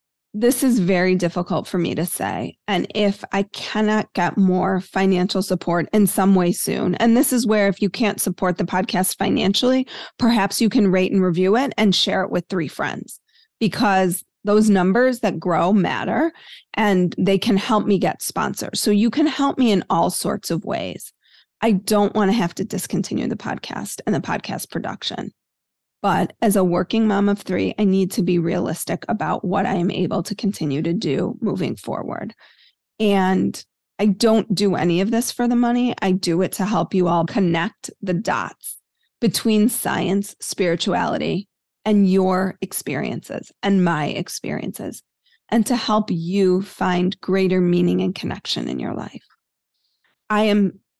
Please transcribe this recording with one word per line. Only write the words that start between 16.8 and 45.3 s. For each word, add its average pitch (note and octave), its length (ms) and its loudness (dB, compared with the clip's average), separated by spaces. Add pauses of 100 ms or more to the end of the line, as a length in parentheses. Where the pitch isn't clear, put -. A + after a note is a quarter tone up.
they F#3+ 180 2
can G3 200 0
help G#3 280 0
me G#3 140 2
get - 240 -2
sponsors. - 580 -6
So G#3 120 0
you G#3 180 4
can D4 160 2
help C#4 320 0
me A#3+ 140 4
in F#3+ 180 2
all E3+ 200 2
sorts - 420 -4
of E3 120 -4
ways. - 480 -8 (480)
I A3+ 120 4
don't G#3 420 2
want G#3 160 2
to A#3 60 2
have F3 180 -2
to - 100 -6
discontinue - 600 -4
the - 80 -4
podcast - 720 -10
and - 80 0
the E3 60 -2
podcast - 500 -8
production. - 640 -8 (720)
But F3+ 380 0
as G#3 160 4
a F#3+ 80 4
working F3+ 420 0
mom G3+ 220 2
of G3+ 120 0
three, F#3+ 380 -4
I G#3+ 60 2
need F#3+ 280 2
to G3+ 100 0
be F3 160 2
realistic E3+ 720 -4
about E3+ 360 -4
what F3+ 220 0
I - 80 -2
am F3 160 0
able E3+ 320 -2
to - 120 -8
continue D#3 480 -2
to E3 120 -2
do - 460 -2
moving F3+ 360 -4
forward. - 580 -8 (640)
And F#3+ 640 2 (360)
I G#3 80 2
don't A3 480 2
do G3 220 2
any E3+ 260 2
of G3+ 80 -2
this A3+ 200 -2
for A#3+ 160 -2
the A#3+ 100 2
money. A#3+ 440 2
I F#3+ 120 2
do F3+ 280 0
it D3+ 120 0
to - 120 -4
help E3+ 300 0
you F#3 120 2
all E3+ 200 2
connect F3 640 -2 (100)
the F#3+ 140 -4
dots - 640 -6 (420)
between G#3+ 480 2
science, - 720 -2
spirituality, F3 1080 -2 (360)
and G3 260 4
your F#3 520 2
experiences - 920 -8 (100)
and G3 220 4
my D#3 220 0
experiences, - 960 -8 (480)